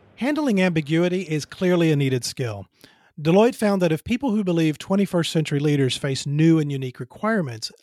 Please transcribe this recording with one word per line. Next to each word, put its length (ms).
Handling 440
ambiguity 600
is 240
clearly 440
a 60
needed 300
skill. 420
Deloitte 360
found 260
that 120
if 100
people 280
who 120
believe 340
twenty-first 540
century 280
leaders 380
face 300
new 320
and 120
unique 280
requirements, 720